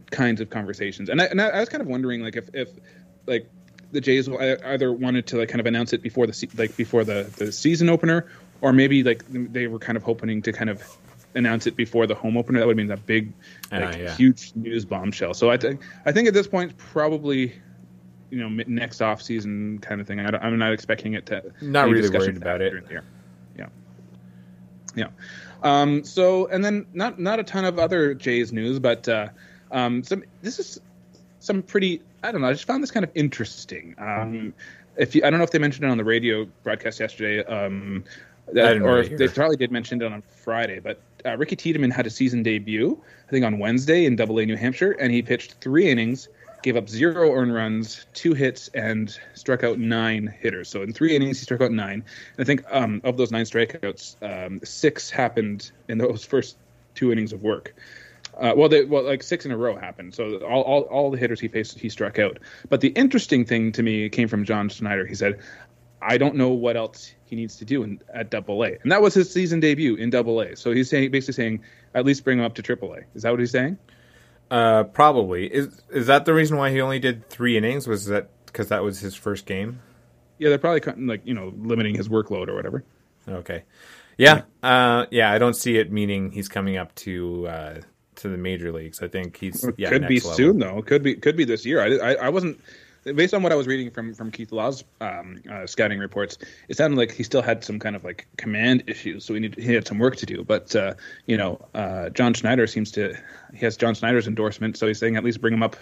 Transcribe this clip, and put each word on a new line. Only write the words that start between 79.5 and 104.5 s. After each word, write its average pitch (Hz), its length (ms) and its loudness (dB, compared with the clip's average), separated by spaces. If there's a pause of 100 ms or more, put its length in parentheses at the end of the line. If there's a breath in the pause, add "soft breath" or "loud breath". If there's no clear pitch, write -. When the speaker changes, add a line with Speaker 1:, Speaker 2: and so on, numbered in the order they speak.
Speaker 1:
Yeah, 151 120 2
they're 143 80 4
probably 165 240 2
cutting, 131 260 -6
like, 107 180 -4
you 131 80 -4
know, 110 240 -8
limiting 110 380 0
his 101 140 -4
workload 104 400 -2
or 98 40 -6
whatever. 98 300 -6 (440)
Speaker 2:
Okay. 87 360 -10 (540 soft breath)
Yeah. 143 240 10 (200)
Uh, 123 480 6
yeah, 113 220 4
I 107 60 4
don't 120 180 4
see 120 220 0
it 98 140 2
meaning 101 400 -2
he's 98 180 -8
coming 98 280 -2
up 87 180 -8
to, 87 520 -6
uh, 78 280 -10 (420)
to 104 120 -8
the 92 80 -6
major 90 340 -4
leagues. 80 300 -10
I 92 60 -6
think 90 280 -8
he's, - 280 -8
Speaker 1:
It 123 140 -2
Speaker 2:
yeah, 98 120 -2
Speaker 1:
could 131 180 2
be 131 80 4
Speaker 2:
next 120 100 2
level. - 120 -6
Speaker 1:
soon, 180 220 6
though. 98 240 -2
Could 143 180 4
be, 135 140 0
could 151 200 0
be 160 100 2
this 113 200 -2
year. 135 160 2
I, 120 300 2
I, - 20 6 (120)
I 131 40 2
wasn't, 175 320 -2 (420 soft breath)
based 156 300 2
on 202 100 2
what 170 80 4
I 160 40 4
was 139 120 0
reading 127 240 -2
from, 113 220 -10
from 110 180 -10
Keith 110 200 -12
Law's, 120 320 -4 (160)
um, 92 420 -10 (100)
uh, 95 160 -10
scouting 104 320 0
reports, 98 380 -6 (320 loud breath)
it - 80 -10
sounded 147 200 2
like 120 140 2
he - 120 -6
still 127 180 0
had 113 220 0
some 107 140 -8
kind 104 180 -6
of, 95 80 -12
like, 90 240 -14 (100)
command 113 500 2
issues, 101 380 -8
so 113 80 -6
he 107 80 -4
needed, 110 220 -8
he 120 100 2
had 110 140 2
some 104 120 -4
work 127 160 4
to - 100 -10
do. 98 180 -8
But, 104 320 0
uh, 98 180 0 (320 loud breath)
you 113 120 0
know, 92 360 -4
uh, 92 360 -6
John 120 240 4
Schneider 113 340 2
seems 107 260 -4
to, 101 220 -4 (380 loud breath)
he 104 60 -16
has 113 180 -2
John 117 180 2
Schneider's 117 320 2
endorsement, 107 500 -2